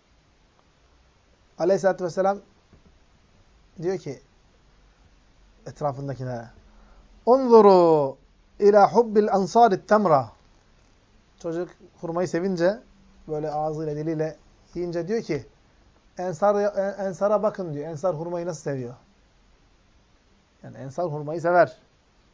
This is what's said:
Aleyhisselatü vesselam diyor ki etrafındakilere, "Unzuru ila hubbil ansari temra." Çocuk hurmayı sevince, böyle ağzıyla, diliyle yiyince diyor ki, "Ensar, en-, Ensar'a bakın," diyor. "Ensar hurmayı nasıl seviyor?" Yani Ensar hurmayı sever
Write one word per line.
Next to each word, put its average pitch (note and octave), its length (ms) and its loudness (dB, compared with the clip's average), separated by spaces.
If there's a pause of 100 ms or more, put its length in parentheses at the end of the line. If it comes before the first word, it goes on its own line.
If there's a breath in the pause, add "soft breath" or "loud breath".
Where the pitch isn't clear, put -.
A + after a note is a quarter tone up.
(1600)
Aleyhisselatü F#3 460 0
vesselam F#3+ 340 -2 (1400)
diyor F3+ 160 -4
ki C#3 220 -14 (1500)
etrafındakilere, C3 840 -8 (760 soft breath)
"Unzuru G3 880 6 (420)
ila G3+ 340 6
hubbil G#3+ 400 2
ansari G3 540 2
temra." E3 440 2 (1080)
Çocuk E3+ 300 -8 (320)
hurmayı E3+ 280 -4
sevince, F#3 520 -2 (480)
böyle D3+ 220 -6
ağzıyla, D3+ 460 -6
diliyle D#3 400 -6 (380)
yiyince E3+ 340 -6
diyor A3 140 -4
ki, D3 240 -6 (720)
"Ensar, F#3 360 -2
en-, G3+ 520 -4
Ensar'a G3+ 360 -2
bakın," G3 320 -4
diyor. C#3+ 120 -8
"Ensar E3 300 -6
hurmayı E3+ 300 -8
nasıl E3+ 160 -10
seviyor?" C3 320 -8 (1700)
Yani A#2+ 140 -20
Ensar C3+ 300 -8
hurmayı D3+ 340 -8
sever E3+ 360 2 (580)